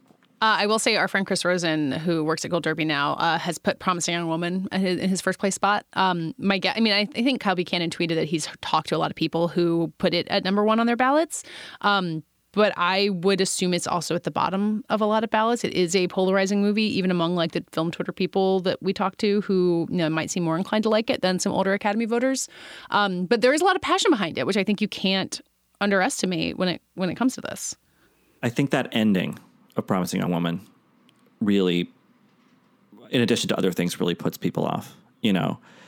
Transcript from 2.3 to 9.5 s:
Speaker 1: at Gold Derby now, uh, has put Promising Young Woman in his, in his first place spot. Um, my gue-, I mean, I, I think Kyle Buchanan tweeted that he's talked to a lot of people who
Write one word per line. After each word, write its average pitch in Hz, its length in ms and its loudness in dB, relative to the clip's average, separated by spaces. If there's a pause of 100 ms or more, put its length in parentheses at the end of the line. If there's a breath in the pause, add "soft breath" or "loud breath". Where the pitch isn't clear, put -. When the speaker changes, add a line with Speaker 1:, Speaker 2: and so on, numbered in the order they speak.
Speaker 1:
at 123 40 -6
Gold 170 120 0
Derby 160 240 -2
now, 147 300 0
uh, 165 220 0
has 165 200 -6
put 196 200 -2
Promising 175 360 -2
Young 170 120 -4
Woman 170 460 -4
in 190 80 -2
his, 180 180 0
in 185 120 0
his 190 100 -2
first 185 180 -2
place 196 160 -2
spot. 202 380 0
Um, 180 460 0
my 196 200 0
gue-, 185 160 0
I 220 60 -2
mean, 214 140 2
I, 208 60 2
I 208 220 -2
think 262 200 0
Kyle 190 120 2
Buchanan 175 360 -2
tweeted 170 240 -2
that 160 100 0
he's 151 240 -4 (140)
talked - 260 -2
to 151 80 0
a - 20 0
lot 156 120 -2
of - 60 -12
people 165 320 0
who 170 500 0